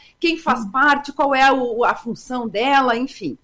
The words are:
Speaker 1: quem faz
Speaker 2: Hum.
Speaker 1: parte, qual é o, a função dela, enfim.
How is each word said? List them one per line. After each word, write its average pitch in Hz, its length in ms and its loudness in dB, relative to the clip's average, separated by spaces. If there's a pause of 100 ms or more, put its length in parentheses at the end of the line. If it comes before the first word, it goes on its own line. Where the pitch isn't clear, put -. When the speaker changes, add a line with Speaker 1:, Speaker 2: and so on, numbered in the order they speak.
(180)
Speaker 1:
quem 330 200 -2
faz 247 220 -2
Speaker 2:
Hum. 202 100 -8
Speaker 1:
parte, 285 420 2
qual 277 220 0
é 269 180 6
o, 240 320 -2
a 202 100 2
função 240 540 -8
dela, 254 480 2
enfim. 220 480 -6